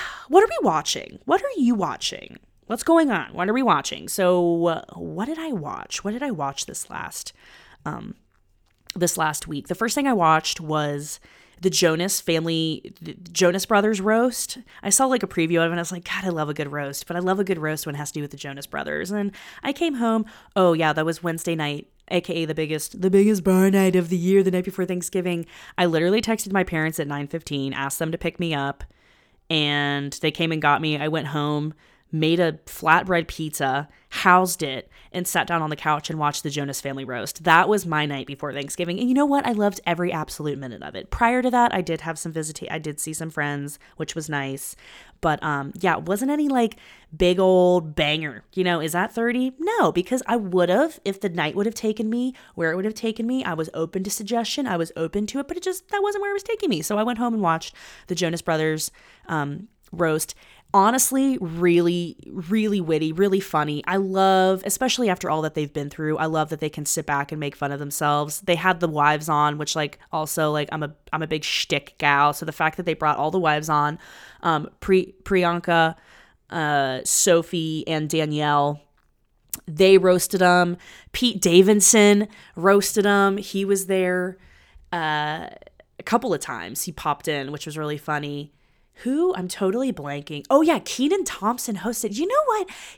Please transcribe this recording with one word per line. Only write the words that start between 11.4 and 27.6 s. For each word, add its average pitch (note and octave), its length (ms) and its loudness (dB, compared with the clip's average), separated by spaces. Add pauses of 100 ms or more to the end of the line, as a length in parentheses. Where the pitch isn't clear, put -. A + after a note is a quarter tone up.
the F#3 80 2
Jonas E3+ 500 2
family, E3 800 -2
the D#3+ 140 -14 (180)
Jonas F3+ 360 2
Brothers G#3 340 2
roast. A#3 560 0 (240)
I - 80 -4
saw, C4+ 160 4
like, B3+ 160 2
a F#3+ 60 -2
preview E3 320 0
of E3 100 2
it, E3+ 40 -2
and - 20 -4
I E3+ 60 -2
was E3 100 -8
like, F3 140 -12
"God, F#3+ 200 -6
I F#3+ 40 0
love D#3 200 -2
a D3 60 -6
good D3 160 -6
roast," C#3+ 340 -8
but E3+ 100 -8
I F3 40 -2
love F#3 200 0
a G#3 40 0
good F#3 160 -2
roast D#3 260 -4
when D3+ 80 -6
it C#3+ 60 -8
has D3 120 -8
to - 60 -10
do D3 60 -4
with C#3+ 80 -8
the C#3+ 60 -16
Jonas C#3 280 -10
Brothers. D3+ 460 -6
And G3+ 200 -2 (300)
I C#4 100 -2
came D#4 220 -2
home. A3+ 320 0 (300)
Oh, F3+ 180 6
yeah, D#3+ 180 2
that D#3 140 0
was E3 160 -2
Wednesday E3 320 -4
night, D3 340 -4 (200)
A F3+ 120 0
K F3 140 -4
A E3 120 -2
the D3+ 100 -4
biggest, D#3 440 -6
the F#3 120 2
biggest G3 320 4
bar F#3+ 260 6
night F#3+ 260 4
of E3+ 140 2
the F3+ 80 0
year, F#3 240 4
the F#3+ 80 2
night F#3 160 0
before F#3 200 -4
Thanksgiving. F3+ 600 -4 (320)
I F3+ 80 4
literally E3+ 340 2
texted G#3+ 320 -2
my G3 120 2
parents D#3+ 360 -2
at C#3+ 80 -4
nine C#3+ 200 -6
fifteen, C#3 460 -6